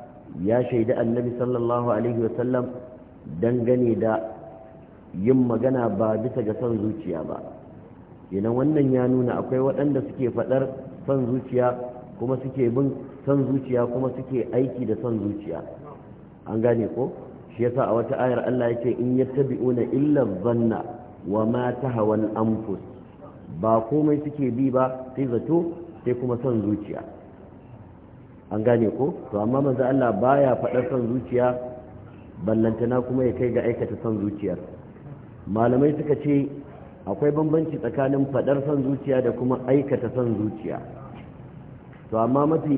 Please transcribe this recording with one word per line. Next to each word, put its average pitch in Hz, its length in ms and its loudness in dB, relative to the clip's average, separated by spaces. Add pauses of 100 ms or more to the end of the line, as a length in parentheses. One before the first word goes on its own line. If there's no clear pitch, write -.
(420)
ya 113 240 4
shaidi 117 260 2
Annabi 120 460 0
sallallahu 120 560 0
alaihi 113 240 0
wa 113 180 0
sallam 123 300 0 (760)
dangane 120 600 2
da 110 180 2 (960)
yin 123 320 4
magana 120 440 2
ba 110 280 0
bisa 117 240 -2
ga 107 180 -2
son 117 220 0
zuciya 92 400 -4
ba. 73 160 -8 (960)
Kenan 107 260 0
wannan 143 340 4
ya 127 140 4
nuna 127 320 2
akwai 127 240 0
waɗanda 135 400 2
suke - 320 -2
faɗar 131 340 0 (380)
son 135 240 2
zuciya 123 480 2 (400)
kuma 127 240 -2
suke 131 240 0
bin 131 260 2 (340)
son 139 200 4
zuciya 123 400 2
kuma 120 320 -2
suke 127 340 -2
aiki 127 360 0
da 107 140 0
son 117 200 -2
zuciya. 95 400 -4 (880)
An 110 120 0
gane 113 340 4
ko? 123 180 -2 (400)
Shi 113 100 -2
yasa 120 240 2
a 101 60 2
wata 113 240 0
ayar 120 300 2
Allah 120 260 2
ya - 80 -2
ce, 127 160 0
"إن 123 240 2
يتبعون 127 580 0
إلا 139 420 2
الظن 113 520 2 (560)
وما 113 360 0 (140)
تهوى 110 380 2
الأنفس." 107 640 0 (800)
Ba 113 260 4
komai 147 380 2
suke 143 260 -2
bi 131 180 2
ba 127 360 0 (100)
sai 135 140 -2
zato 165 420 0 (320)
sai 123 120 0
kuma 123 260 -2
son 120 200 0
zuciya. 98 380 -4 (1500)
An 107 140 -2
gane 113 340 6
ko? 143 160 0 (180)
To 101 80 -2
amma 123 220 2
manzo 131 240 2
Allah 131 260 4
baya 127 460 4
faɗar 123 320 0
son 123 180 0
zuciya, 123 480 0 (880)
ballantana 113 580 2
kuma 127 220 0
ya 120 100 2
kai 123 200 0
ga 120 80 2
aikata 113 400 -2
son 110 180 0
zuciyar. 101 380 -2 (880)
Malamai 123 480 4
suka 147 220 0
ce 143 320 2 (560)
akwai 147 260 0
bambanci 156 480 2
tsakanin 135 480 2
faɗar 135 380 2
son 147 180 2
zuciya 131 400 2
da 117 80 2
kuma 123 360 0
aikata 135 460 4
son 120 220 2
zuciya. 98 440 -4 (1300)
To 113 80 0
amma 131 280 4
mafi 151 300 2